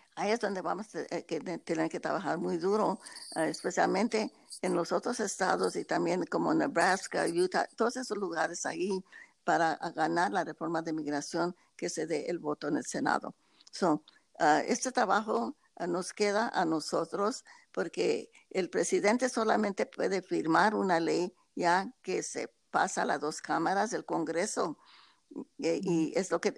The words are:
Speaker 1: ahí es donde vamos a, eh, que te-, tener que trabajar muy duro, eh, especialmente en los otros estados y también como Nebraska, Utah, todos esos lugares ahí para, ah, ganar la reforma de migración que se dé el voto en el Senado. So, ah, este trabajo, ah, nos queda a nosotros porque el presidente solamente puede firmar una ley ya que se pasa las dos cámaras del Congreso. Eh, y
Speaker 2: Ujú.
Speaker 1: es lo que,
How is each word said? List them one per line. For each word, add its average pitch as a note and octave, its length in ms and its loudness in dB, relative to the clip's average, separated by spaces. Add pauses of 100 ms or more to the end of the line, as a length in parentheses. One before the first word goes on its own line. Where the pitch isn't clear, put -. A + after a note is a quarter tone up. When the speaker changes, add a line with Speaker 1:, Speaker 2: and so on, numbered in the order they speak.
(160)
Speaker 1:
ahí G3 140 0
es A#3+ 100 2
donde G3 220 -2
vamos F3 320 -4
a, D#3 160 -6
eh, - 160 -4
que D#3+ 140 -2
te-, E3+ 180 -6
tener D#3+ 300 0
que E3+ 120 -6
trabajar D#3 380 -2
muy F3+ 180 -2
duro, F#3+ 420 2 (380)
eh, D#3+ 140 0
especialmente G3 800 0 (300)
en F#3 120 0
los E3+ 160 0
otros G#3 300 -2
estados F#3 560 0
y - 80 -4
también E3+ 400 0
como D#3+ 300 0
Nebraska, E3+ 720 2
Utah, E3+ 500 0
todos A#3+ 200 0
esos B3 200 -6
lugares E3+ 480 -2
ahí F3+ 400 -2 (400)
para, D#3+ 280 4
ah, - 180 -6
ganar E3 420 2
la F3+ 120 0
reforma E3 360 -4
de E3 140 -4
migración D#3 600 -2 (220)
que F3 140 -6
se D#3+ 160 -4
dé D#3 240 -2
el E3+ 80 -4
voto D3+ 300 -6
en D3 100 0
el - 80 -6
Senado. - 480 -2 (360)
So, D#3 320 2 (360)
ah, D3+ 280 6
este B3+ 260 0
trabajo, A3 640 0 (220)
ah, F3 100 -6
nos F3 280 -4
queda G#3 340 2
a - 160 0
nosotros E3 800 -2 (260)
porque E3+ 600 -2 (180)
el F3+ 220 -2
presidente G3 580 2
solamente A3 560 2
puede F#3 380 -2
firmar E3+ 520 4
una F#3+ 260 4
ley E3 340 0 (200)
ya F3+ 460 2
que F3 220 -2
se - 280 -6 (200)
pasa - 340 0
las D3+ 160 0
dos D3+ 220 -6
cámaras F3 480 0
del - 160 -6
Congreso. E3 720 -2 (840)
Eh, E3+ 200 0
y E3+ 280 2
Speaker 2:
Ujú. F3+ 100 0
Speaker 1:
es F#3+ 100 -4
lo F3 100 0
que, - 180 -2